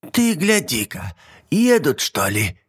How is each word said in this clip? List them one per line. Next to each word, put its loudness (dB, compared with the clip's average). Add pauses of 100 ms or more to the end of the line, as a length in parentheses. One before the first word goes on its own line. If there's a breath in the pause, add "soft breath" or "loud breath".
(100)
Ты 2
гляди-ка, -2 (340 soft breath)
едут, 2
что -4
ли? -2 (120)